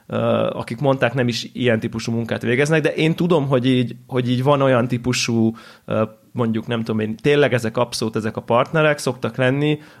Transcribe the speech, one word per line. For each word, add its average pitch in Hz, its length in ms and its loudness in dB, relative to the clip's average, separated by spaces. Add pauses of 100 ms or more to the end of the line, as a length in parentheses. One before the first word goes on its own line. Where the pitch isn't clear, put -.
ö, 117 100 -6 (360)
akik 117 280 -8
mondták, 135 340 0
nem 123 140 0
is 117 240 -6
ilyen 120 280 0
típusú 113 320 -6
munkát 113 300 -4
végeznek, 143 400 2
de 143 120 2
én 165 200 2
tudom, 170 340 2
hogy 127 180 2
így, 127 300 0 (100)
hogy 127 240 -2
így 123 120 0
van 139 200 4
olyan 127 260 2
típusú, 120 640 0 (300)
ö, 107 180 0 (300)
mondjuk, 113 340 -2
nem 117 120 -4
tudom 113 220 -2
én, 107 160 -4
tényleg 143 380 2
ezek 110 220 -2
abszolút, 117 400 -2
ezek 107 200 -4
a - 40 -8
partnerek 147 580 2
szoktak 117 380 -4
lenni, 143 420 2 (220)